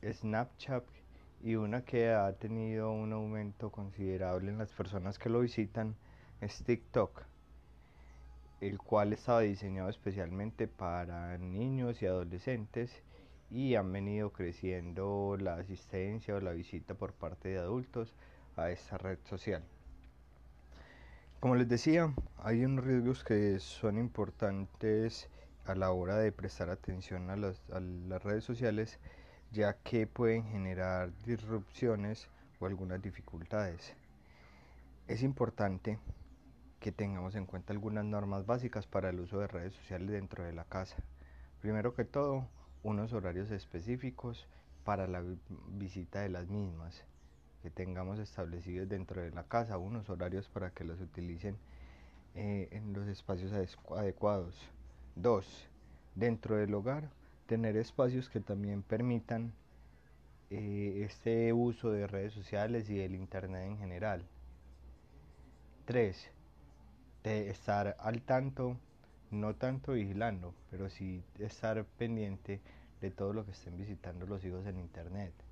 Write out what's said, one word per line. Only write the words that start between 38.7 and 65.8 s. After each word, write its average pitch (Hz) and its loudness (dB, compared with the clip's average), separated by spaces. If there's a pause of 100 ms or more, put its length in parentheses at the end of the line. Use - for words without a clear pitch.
para 95 2
el 90 -2
uso 90 -4
de 101 0
redes 92 -6
sociales 95 -6
dentro 98 -4
de 85 -6
la 82 -8
casa. - -4 (640)
Primero 107 2
que 120 2
todo, 139 0 (340)
unos 107 0
horarios 95 0
específicos 120 -4 (360)
para 95 2
la 90 -2
vi-, 90 -4 (300)
visita 95 -6
de 101 -2
las 90 -4
mismas, 87 -4 (580)
que 85 -8
tengamos 92 -4
establecidos 90 -4
dentro 92 -4
de 85 -4
la 85 -8
casa 110 0
unos 101 -4
horarios 90 -4
para 95 -4
que - -8
los 82 -6
utilicen, 87 -6 (760)
eh, 101 -2
en 104 -4
los 101 -2
espacios 95 -4
adescu-, 92 -2
adecuados. 98 2 (460)
Dos, 98 2 (440)
dentro 113 2
del 104 4
hogar, 135 0 (360)
tener 113 4
espacios 127 4
que 110 0
también 101 0
permitan, 117 2 (960)
eh, 101 -2
este 117 4
uso 117 4
de 101 2
redes 101 -2
sociales 107 0
y 101 2
del 95 0
internet 92 -4
en 104 -4
general. 92 -2 (1600)